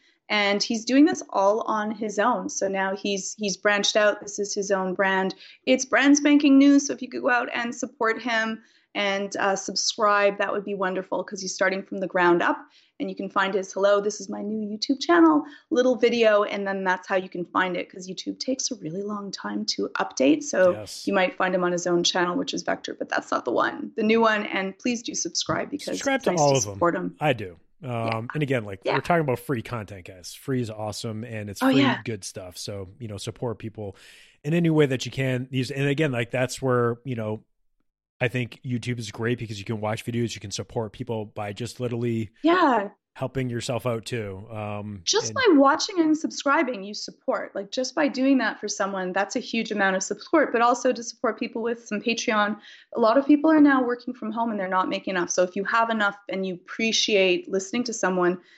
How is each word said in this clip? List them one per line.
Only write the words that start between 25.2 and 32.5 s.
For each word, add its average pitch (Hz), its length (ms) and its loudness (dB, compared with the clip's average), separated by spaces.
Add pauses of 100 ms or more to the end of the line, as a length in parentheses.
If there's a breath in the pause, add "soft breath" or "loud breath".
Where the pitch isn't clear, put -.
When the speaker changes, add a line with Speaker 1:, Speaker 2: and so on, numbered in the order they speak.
Speaker 1:
because - 280 -8
Speaker 2:
Subscribe 269 200 0
Speaker 1:
it's - 80 -2
Speaker 2:
to 196 60 2
Speaker 1:
nice - 80 0
Speaker 2:
all 147 120 6
Speaker 1:
to 135 60 4
Speaker 2:
of 120 80 0
them. 101 100 -8
Speaker 1:
support 170 200 0
him. 175 240 -6
Speaker 2:
I 151 140 2
do. 95 240 -8 (260)
Um, 131 60 -10
Speaker 1:
Yeah. 113 320 -2 (140)
Speaker 2:
and 151 80 0
again, 131 200 -2
like, 98 220 -10
Speaker 1:
Yeah. - 80 -2
Speaker 2:
we're 131 80 -2
talking 175 240 2
about 123 140 -2
free 120 220 -4
content, 104 440 -10
guys. 92 280 -18
Free 131 280 -4
is 110 80 -4
awesome, 107 560 -8
and 107 240 -8
it's 98 120 -8
Speaker 1:
Oh, 254 40 2
Speaker 2:
free 262 160 4
Speaker 1:
yeah. 123 240 2
Speaker 2:
good 107 180 -8
stuff. 90 340 -14